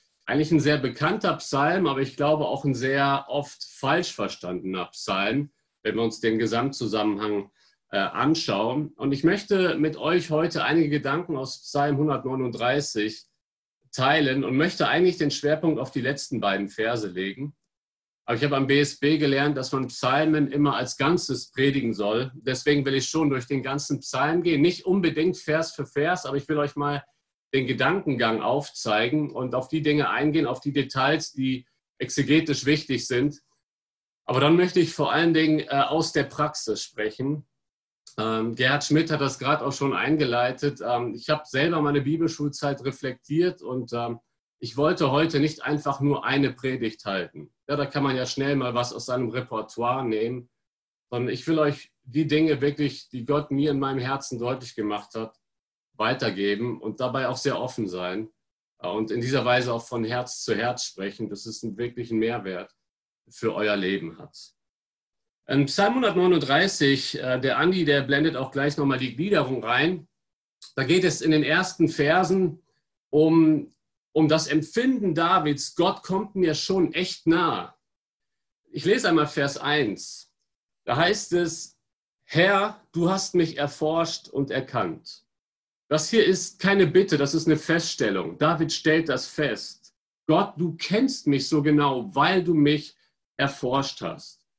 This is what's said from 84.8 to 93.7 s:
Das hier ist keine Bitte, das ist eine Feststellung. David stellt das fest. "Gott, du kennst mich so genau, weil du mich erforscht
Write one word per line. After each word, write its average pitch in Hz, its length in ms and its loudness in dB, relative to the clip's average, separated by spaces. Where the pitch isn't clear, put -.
Das 151 220 0
hier 226 160 6
ist - 340 0
keine 196 280 4
Bitte, 185 320 4
das 143 160 0
ist 156 100 -2
eine 156 120 4
Feststellung. 104 800 -2
David 156 340 2
stellt 160 340 2
das 127 200 -2
fest. - 640 -6
"Gott, - 320 2
du 165 180 -2
kennst 233 520 0
mich 139 200 2
so 151 140 2
genau, 143 540 2
weil 175 280 4
du 170 120 2
mich 147 400 2
erforscht 135 640 -2